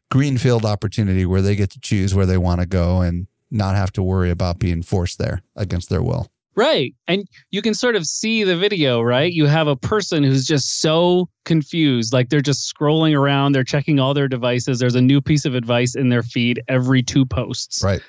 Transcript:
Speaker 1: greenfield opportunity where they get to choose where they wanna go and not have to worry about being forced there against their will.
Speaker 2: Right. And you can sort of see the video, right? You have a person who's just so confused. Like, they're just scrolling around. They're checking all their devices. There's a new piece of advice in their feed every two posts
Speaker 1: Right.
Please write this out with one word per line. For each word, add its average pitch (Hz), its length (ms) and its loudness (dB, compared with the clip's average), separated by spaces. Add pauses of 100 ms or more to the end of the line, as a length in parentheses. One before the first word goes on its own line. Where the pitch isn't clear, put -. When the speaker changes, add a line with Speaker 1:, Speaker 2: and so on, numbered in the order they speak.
(100)
Speaker 1:
greenfield 127 540 2
opportunity 101 600 0
where 92 160 2
they 101 140 2
get 98 140 -2
to - 100 -20
choose 95 340 -2
where 95 120 2
they 92 120 2
wanna 90 280 0
go 90 340 0
and 90 260 -2 (240)
not 98 260 -2
have 95 160 -2
to 98 100 -4
worry 92 280 0
about 87 280 -2
being 85 240 -2
forced 90 360 -4
there - 240 -4 (120)
against 87 340 -6
their 87 140 -2
will. 82 280 -4 (260)
Speaker 2:
Right. 202 380 0 (120)
And 196 220 -2 (220)
you 196 100 -6
can 214 140 0
sort 240 220 0
of 165 100 -4
see 220 360 -2
the 185 140 0
video, 160 460 0
right? 127 280 2
You 160 140 0
have 151 240 2
a 143 80 0
person 180 480 -2
who's 135 220 2
just 147 340 -2
so 175 480 2 (160)
confused. 139 720 0
Like, 127 160 0
they're 147 100 2
just 139 340 -2
scrolling 156 400 2
around. 139 380 2
They're 135 100 2
checking 143 380 0
all 135 140 2
their 143 120 0
devices. 123 520 -2
There's 123 160 2
a 127 80 4
new 139 180 6
piece 147 240 0
of 131 100 -2
advice 123 400 0
in 127 140 0
their 120 140 2
feed 120 440 -2
every 131 360 2
two 135 240 0
posts - 580 -6
Speaker 1:
Right. 98 240 0